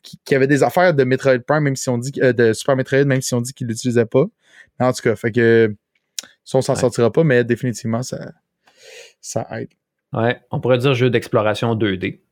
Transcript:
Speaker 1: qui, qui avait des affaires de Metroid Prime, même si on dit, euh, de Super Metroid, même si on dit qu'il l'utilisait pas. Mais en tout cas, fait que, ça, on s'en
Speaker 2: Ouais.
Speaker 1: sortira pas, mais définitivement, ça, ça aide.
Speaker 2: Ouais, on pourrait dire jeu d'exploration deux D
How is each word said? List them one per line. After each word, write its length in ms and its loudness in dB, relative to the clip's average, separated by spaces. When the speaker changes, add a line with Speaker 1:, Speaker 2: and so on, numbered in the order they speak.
Speaker 1:
qui, 220 -20
qui 100 0
avait 120 4
des 160 2
affaires 320 2
de 100 2
Metroid 420 2
Prime, 180 0
même 120 -2
si 120 -6
on 100 -2
dit, 140 -8
euh, 100 4
de 220 2
Super 220 -2
Metroid, 280 0
même 180 0
si 120 -6
on 60 0
dit 120 -8
qu'il 160 -10
l'utilisait 380 0
pas. 180 2
Mais 60 2
en 60 2
tout 100 -8
cas, 140 0
fait 160 -4
que, 420 4
ça, 140 -2
on 40 2
s'en 120 -2
Speaker 2:
Ouais. 60 -4
Speaker 1:
sortira 320 0
pas, 120 2
mais 200 2
définitivement, 580 -4
ça, 300 -12
ça 320 -8
aide. 160 -12
Speaker 2:
Ouais, 280 -2
on 100 -6
pourrait 180 2
dire 160 0
jeu 160 2
d'exploration 640 0
deux 240 -2
D 340 -8